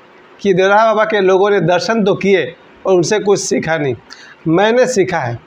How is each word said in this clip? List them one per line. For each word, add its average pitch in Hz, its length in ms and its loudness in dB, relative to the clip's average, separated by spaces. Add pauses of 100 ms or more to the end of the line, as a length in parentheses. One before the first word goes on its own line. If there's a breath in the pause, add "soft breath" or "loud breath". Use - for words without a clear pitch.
(400)
कि 202 140 0
देवराहा 196 320 2
बाबा 214 200 0
के 214 160 -2
लोगों 190 280 2
ने 202 100 0
दर्शन 175 440 0
तो 185 120 0
किए 180 400 0 (300)
और 190 80 2
उनसे 185 260 0
कुछ 202 200 0
सीखा 156 380 -4
नहीं। 135 180 -4 (520 loud breath)
मैंने 220 400 2
सीखा 185 320 -2
है। 120 280 -6